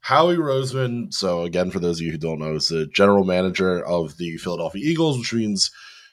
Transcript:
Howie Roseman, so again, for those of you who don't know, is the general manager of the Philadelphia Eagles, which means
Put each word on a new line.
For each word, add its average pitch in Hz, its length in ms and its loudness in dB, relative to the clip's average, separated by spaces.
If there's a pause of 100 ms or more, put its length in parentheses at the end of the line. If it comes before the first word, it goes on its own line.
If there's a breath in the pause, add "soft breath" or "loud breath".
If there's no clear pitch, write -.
Howie 165 340 4
Roseman, 131 760 -2
so 87 300 -2
again, 87 280 0
for 92 80 -2
those 85 220 -2
of 82 40 -4
you 80 60 -2
who 80 60 -6
don't 80 220 -4
know, 78 160 -4
is 78 120 -2
the 80 200 -2
general 101 360 6
manager 92 600 0
of 82 320 -2
the 85 200 -8
Philadelphia 85 460 -6
Eagles, 156 340 0
which 113 160 -6
means 107 380 0 (420 loud breath)